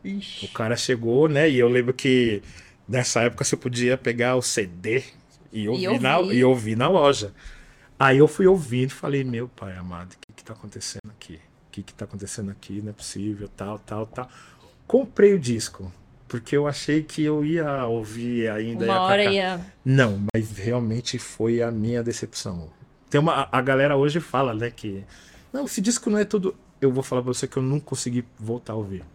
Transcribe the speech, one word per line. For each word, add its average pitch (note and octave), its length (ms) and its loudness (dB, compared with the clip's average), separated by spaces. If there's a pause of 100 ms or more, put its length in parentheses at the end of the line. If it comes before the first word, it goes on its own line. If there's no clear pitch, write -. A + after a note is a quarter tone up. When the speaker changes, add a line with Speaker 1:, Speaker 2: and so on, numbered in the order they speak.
Speaker 1:
Ixi. G3 420 -8
O - 80 -14
cara A#2 240 -2
chegou, A#2+ 520 2
né? D3+ 200 4
E C3+ 100 2
eu A#2+ 100 6
lembro B2 240 2
que B2 480 2 (460)
nessa A#2+ 340 0
época A#2 220 0
você - 140 0
podia B2 400 0
pegar A#2+ 380 0
o B2+ 60 2
C A2 260 -2
D F#2+ 360 -4 (480)
e G#2+ 120 -4
Speaker 2:
E G2+ 60 -2
Speaker 1:
ouvir F3+ 320 0
na, C3 180 2
Speaker 2:
ouvir. F#3 180 0
Speaker 1:
e B2 60 6
ouvir A#2+ 340 4
na B2+ 120 2
loja. C#3+ 440 4 (680)
Aí C3+ 200 6
eu D3+ 80 10
fui F#3 200 2
ouvindo C3+ 440 2
e - 20 -14
falei, C#3 300 -4
"Meu B2 260 -6
pai F#2+ 280 -14
amado, F2+ 360 -12
o - 40 -20 (100)
que - 100 -20
que - 60 -20
tá A2+ 100 -16
acontecendo G#2+ 580 -14
aqui? - 240 -18
O - 360 -20
que G2+ 120 -12
que - 100 -18
tá - 120 -10
acontecendo G2 460 -10
aqui? G2+ 300 -12
Não G#2+ 80 -8
é G#2 40 -12
possível, G2+ 560 -8
tal, G#2 300 -10
tal, A2 280 -8
tal." A#2+ 220 -10 (580)
Comprei G#3 460 4
o G3 60 2
disco, A2+ 520 -6 (360)
porque B2 300 -4
eu C#3+ 100 2
achei D3 360 -2
que D3+ 200 -4
eu D3+ 220 0
ia D3 400 -2
ouvir A#2 640 -2
ainda, A2 360 -4
Speaker 2:
Uma - 100 2
Speaker 1:
ia F#3 60 2
Speaker 2:
hora G3 220 4
Speaker 1:
ficar G3 100 4
Speaker 2:
ia F#3 280 -2 (240)
Speaker 1:
Não, B2+ 360 4 (120)
mas G#2+ 240 -2
realmente A#2 640 -4
foi A#2 420 -2
a A#2 100 0
minha A#2 320 -2
decepção. G2+ 680 -8 (400)
Tem C#3+ 100 2
uma, D#3 140 4 (180)
a, B2 60 2
a C3 40 4
galera C3+ 360 2
hoje D3 220 2
fala, C3+ 340 -2
né, A#2 180 -4
que, G2 320 -10 (500)
"Não, C#4 120 -4
esse - 160 -6
disco A#3 280 0
não G#3 100 2
é G#3 60 2
tudo." F#3+ 300 -2 (260)
Eu C3+ 100 4
vou C3 120 0
falar B2+ 200 0
pra B2 100 -2
você - 140 -4
que - 100 -6
eu C3 60 0
não C3+ 160 0
consegui B2 440 -4 (160)
voltar A#2 340 -6
a - 40 -6
ouvir. G2 260 -8 (120)